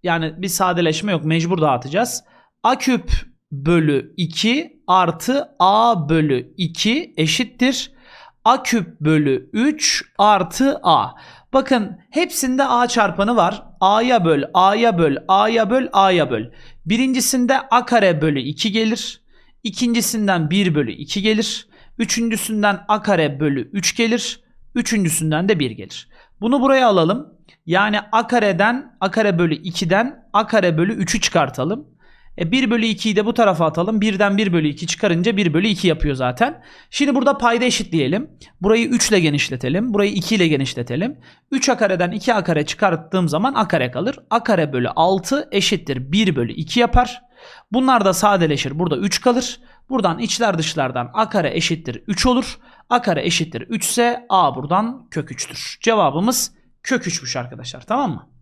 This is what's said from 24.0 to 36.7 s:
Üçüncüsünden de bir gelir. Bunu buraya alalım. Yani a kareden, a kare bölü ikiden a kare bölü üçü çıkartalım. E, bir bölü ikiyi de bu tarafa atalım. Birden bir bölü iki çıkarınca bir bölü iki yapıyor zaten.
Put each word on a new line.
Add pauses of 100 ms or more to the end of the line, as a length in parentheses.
Üçüncüsünden
de
bir
gelir. (320)
Bunu
buraya
alalım. (320)
Yani (120)
a
kareden,
a
kare
bölü
ikiden
a
kare
bölü
üçü
çıkartalım. (520)
E,
bir
bölü
ikiyi
de
bu
tarafa
atalım.
Birden
bir
bölü
iki
çıkarınca
bir
bölü
iki
yapıyor
zaten. (280)